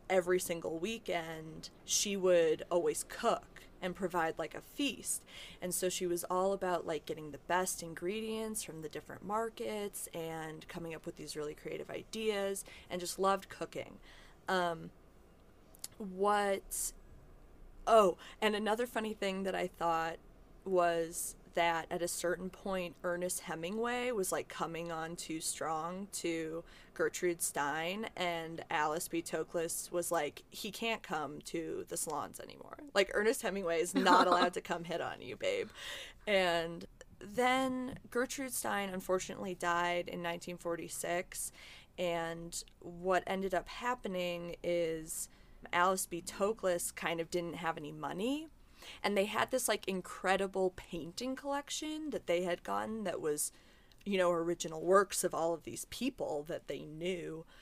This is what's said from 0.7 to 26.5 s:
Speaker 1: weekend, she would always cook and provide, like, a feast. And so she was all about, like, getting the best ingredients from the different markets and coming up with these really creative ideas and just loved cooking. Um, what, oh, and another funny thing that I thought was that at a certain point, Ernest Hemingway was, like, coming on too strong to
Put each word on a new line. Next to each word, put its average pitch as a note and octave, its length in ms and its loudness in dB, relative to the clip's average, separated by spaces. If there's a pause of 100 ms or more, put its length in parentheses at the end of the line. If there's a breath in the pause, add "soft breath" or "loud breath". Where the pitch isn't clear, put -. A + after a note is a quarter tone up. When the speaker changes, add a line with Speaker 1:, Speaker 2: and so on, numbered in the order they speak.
Speaker 1:
weekend, E3 880 -4 (140)
she - 320 2
would F3 560 6
always D#3+ 380 4
cook - 340 2 (380)
and F#3 140 -2
provide, E3 420 2
like, D#3 180 -4
a - 40 -10
feast. - 640 -2 (380 loud breath)
And F3+ 120 -2
so - 140 2
she F3+ 180 0
was F3 200 0
all F#3 260 2
about, F#3 340 0
like, D#3 200 -2
getting D3+ 260 -6
the C#3 60 -8
best - 440 0
ingredients A3 800 -4
from D#3+ 200 -8
the D3+ 80 -6
different - 340 -10
markets G#3+ 880 -4
and D#3+ 540 -6
coming E3 260 -8
up D3+ 120 -12
with E3+ 100 -8
these D3+ 220 -10
really D3+ 160 -4
creative D#3+ 360 -8
ideas G3 760 -2 (240 loud breath)
and F3+ 100 -4
just F3 180 -6
loved F#3+ 300 4
cooking. - 520 -8 (500 loud breath)
Um, E3+ 400 0 (1080)
what, G3+ 920 0 (960)
oh, G3+ 300 8 (240 loud breath)
and G#3+ 120 4
another G#3+ 320 2
funny A3 280 -2
thing G3 300 -2
that F#3 120 -2
I F3+ 120 0
thought E3 500 0 (480)
was E3+ 720 2 (180)
that E3+ 340 4
at E3+ 120 -2
a F3 60 2
certain F3 420 0
point, F#3 540 -4
Ernest F3+ 380 0
Hemingway A3+ 720 -2
was, F#3+ 200 0
like, D3+ 180 -2
coming E3 420 -4
on E3 240 -6
too D#3+ 240 -6
strong E3 760 -2
to E3 500 -2 (300 loud breath)